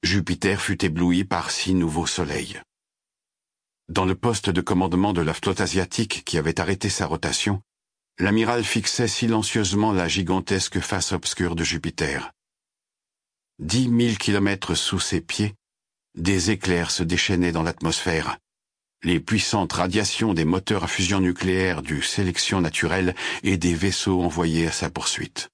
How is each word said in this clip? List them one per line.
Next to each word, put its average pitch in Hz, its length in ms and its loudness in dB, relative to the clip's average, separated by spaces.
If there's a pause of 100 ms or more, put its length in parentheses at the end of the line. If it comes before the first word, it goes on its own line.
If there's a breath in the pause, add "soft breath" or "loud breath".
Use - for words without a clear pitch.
Jupiter 92 580 0
fut 95 240 -2
ébloui 87 380 2
par 87 260 -2
six - 240 -2
nouveaux 82 340 0
soleils. 71 540 -4 (1300)
Dans 82 180 0
le 92 100 2
poste 117 340 0
de 90 120 2
commandement 92 500 2
de 87 100 0
la 78 120 0
flotte - 260 -2
asiatique 98 640 -2
qui - 140 -2
avait 80 240 0
arrêté 95 280 -2
sa 95 180 -2
rotation, 98 540 -2 (580)
l'amiral 110 440 2
fixait 117 460 0
silencieusement 110 800 2
la 92 160 2
gigantesque 92 720 0
face 90 320 -4
obscure 87 440 -2
de 82 80 -2
Jupiter. 78 680 -4 (1300)
Dix 123 300 0
mille 117 280 4
kilomètres 98 580 0
sous 90 240 0
ses 85 200 -2
pieds, 104 360 -4 (600)
des 90 360 0
éclairs 87 400 0
se - 120 -2
déchaînaient 87 480 2
dans 80 120 0
l'atmosphère. 82 720 -2 (680)
Les 85 160 2
puissantes 101 540 0
radiations 98 600 2
des 80 120 2
moteurs 92 380 0
à 92 40 -4
fusion 95 320 0
nucléaire 92 640 2
du - 200 -4
Sélection 95 600 0
naturelle 90 540 0 (280 loud breath)
et 98 140 2
des 87 160 2
vaisseaux 92 480 0
envoyés 82 460 2
à 80 40 -2
sa - 180 -4
poursuite. - 640 -6